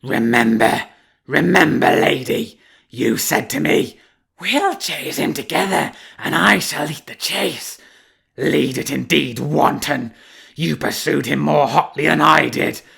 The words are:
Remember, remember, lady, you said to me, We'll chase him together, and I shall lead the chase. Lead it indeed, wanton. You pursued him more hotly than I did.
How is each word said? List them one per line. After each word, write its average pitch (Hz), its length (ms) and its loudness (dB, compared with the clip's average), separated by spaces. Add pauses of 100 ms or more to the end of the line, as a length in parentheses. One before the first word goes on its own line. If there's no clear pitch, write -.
Remember, 117 800 2 (420)
remember, 175 600 4
lady, - 720 0 (280)
you 117 280 -2
said - 340 -2
to - 100 -4
me, - 380 0 (420)
We'll 285 360 0
chase - 400 -8
him - 180 -2
together, - 580 -2 (240)
and - 200 -4
I 190 240 4
shall - 260 -4
lead 156 200 -10
the - 100 -16
chase. - 640 -6 (580)
Lead 143 420 0
it - 140 -6
indeed, 131 480 -2
wanton. 143 760 -2 (400)
You 156 220 -2
pursued - 500 -2
him 143 140 -2
more 147 260 4
hotly 143 400 0
than 160 140 2
I 156 280 4
did. - 320 -4 (180)